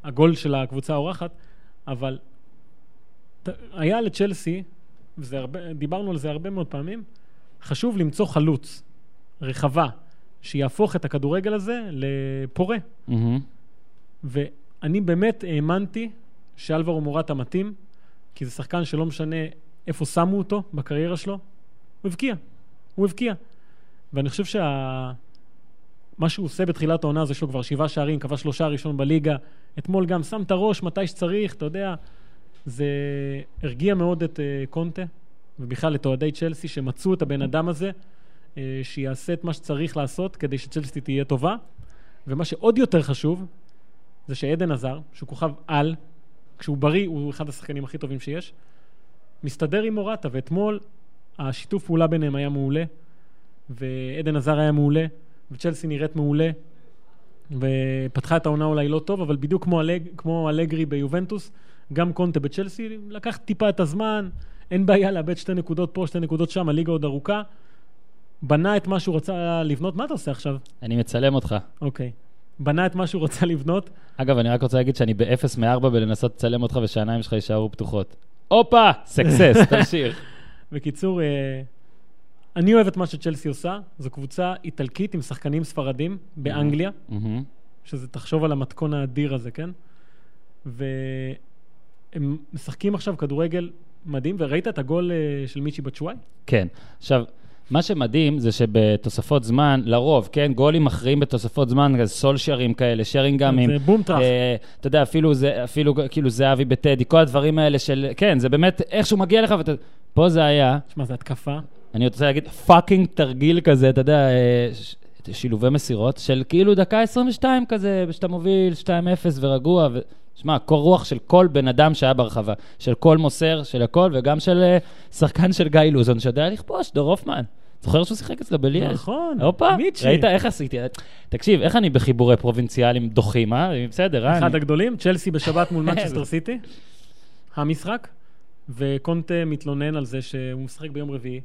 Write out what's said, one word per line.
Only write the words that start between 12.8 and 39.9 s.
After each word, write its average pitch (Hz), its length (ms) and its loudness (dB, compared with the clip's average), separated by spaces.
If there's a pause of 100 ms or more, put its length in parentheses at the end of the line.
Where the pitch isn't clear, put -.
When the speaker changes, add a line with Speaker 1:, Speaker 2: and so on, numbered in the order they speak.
Speaker 2:
מהמם. 117 300 2 (880)
Speaker 1:
ואני 147 760 -4
באמת 196 480 2
האמנתי 185 640 -2 (460)
שאלברו 160 440 -2
מורטה 151 340 -2
מתאים, 185 400 -4 (600)
כי 135 100 -8
זה 123 60 -8
שחקן 170 340 -4
שלא 156 220 -2
משנה 160 300 -4 (500)
איפה 160 180 -4
שמו 185 340 2
אותו 196 240 -2 (120)
בקריירה 156 420 -2
שלו, 196 160 -6 (680)
הוא 196 60 -4
הבקיע. 220 260 -4 (600)
הוא 196 120 2
הבקיע. 214 280 -2 (800)
ואני 139 160 0
חושב 202 160 -4
שה-, 135 680 -4 (1040)
מה 165 100 2
שהוא 180 180 -4
עושה 185 200 -2
בתחילת 160 380 0
העונה, 151 200 2
זה 139 80 -2
יש 135 100 -4
לו 147 60 -4
כבר 127 140 -4
שבעה 147 260 0
שערים, 147 300 -2
כבש 139 240 -4
שלושה 151 240 -2
ראשון 147 300 -4
בליגה. 143 400 2 (420)
אתמול 185 280 0
גם 170 160 0
שם 214 200 -6
את 185 80 -6
הראש 196 320 2
מתי 185 240 -2
שצריך, 190 480 -2
אתה 151 100 -8
יודע, 185 300 -4 (720)
זה 135 200 -4 (760)
הרגיע 156 320 0
מאוד 175 280 0
את, 160 180 -4
אה, 139 300 -4
קונטה, 170 320 -6 (560)
ובכלל 131 360 -2
את 139 120 -4
אוהדי 135 260 0
צ'לסי, 160 360 -6
שמצאו 139 460 -2
את 180 80 -2
הבן 139 200 -2
אדם 160 260 0
הזה, 175 220 -4 (680)
אה, 131 240 -6
שיעשה 135 500 -6
את 170 120 -4
מה 165 80 -4
שצריך 151 440 -4